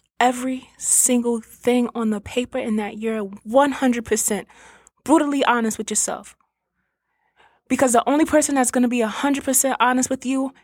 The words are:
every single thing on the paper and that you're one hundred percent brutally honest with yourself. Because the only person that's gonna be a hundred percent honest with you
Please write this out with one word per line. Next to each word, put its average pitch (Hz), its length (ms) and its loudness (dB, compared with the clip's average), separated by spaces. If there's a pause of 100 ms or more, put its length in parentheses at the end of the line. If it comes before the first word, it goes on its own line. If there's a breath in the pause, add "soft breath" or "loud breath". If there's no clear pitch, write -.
(200)
every 254 480 -2 (100)
single 240 640 0
thing 240 540 -2
on 226 140 -2
the 208 120 -2
paper - 360 -6
and 226 220 -4
that 202 180 -6
you're 220 280 -4 (180)
one 269 300 4
hundred 240 340 0
percent 208 420 -2 (540 soft breath)
brutally 285 420 2
honest 226 320 0
with - 140 -8
yourself. - 440 -6 (1300)
Because 254 240 2
the - 160 4
only 294 160 2
person 302 300 2
that's 254 160 2
gonna 247 180 2
be 233 140 0
a 214 60 0
hundred 277 360 -2
percent 262 360 0
honest 254 280 2
with 262 160 -4
you 262 400 -2